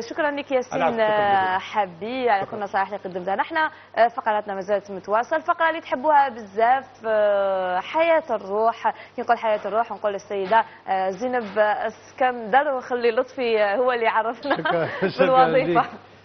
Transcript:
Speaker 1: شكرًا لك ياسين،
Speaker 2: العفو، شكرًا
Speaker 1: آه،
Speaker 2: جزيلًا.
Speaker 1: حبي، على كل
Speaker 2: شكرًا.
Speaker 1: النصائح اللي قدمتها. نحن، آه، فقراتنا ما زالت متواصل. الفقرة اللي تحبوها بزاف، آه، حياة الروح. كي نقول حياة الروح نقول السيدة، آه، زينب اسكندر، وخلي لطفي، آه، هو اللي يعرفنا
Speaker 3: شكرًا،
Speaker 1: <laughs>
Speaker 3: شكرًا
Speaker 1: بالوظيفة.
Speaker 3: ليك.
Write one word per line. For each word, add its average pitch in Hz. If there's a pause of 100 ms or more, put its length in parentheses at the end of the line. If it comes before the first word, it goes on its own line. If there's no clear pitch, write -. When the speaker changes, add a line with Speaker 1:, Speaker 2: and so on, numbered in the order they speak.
Speaker 1:
شكرًا 302
لك 285
ياسين، 254
Speaker 2:
العفو، 254
شكرًا 226
Speaker 1:
آه، 208
Speaker 2:
جزيلًا. 185
Speaker 1:
حبي، 214
على 196
كل 196
Speaker 2:
شكرًا. 220
Speaker 1:
النصائح 196
اللي 202
قدمتها. 190
نحن، 294
آه، 302
فقراتنا 208
ما 196
زالت 196
متواصل. 208
الفقرة 330
اللي 320
تحبوها 285
بزاف، 226
آه، 196
حياة 320
الروح. 214 (220)
كي 247
نقول 233
حياة 214
الروح 220
نقول 202
السيدة، 202 (220)
آه، 190
زينب 214
اسكندر، 233
وخلي 240
لطفي، 233
آه، 202
هو 247
اللي 233
يعرفنا 226
Speaker 3:
شكرًا، 165
Speaker 1:
<laughs> 185
Speaker 3:
شكرًا -
Speaker 1:
بالوظيفة. 175
Speaker 3:
ليك. - (340)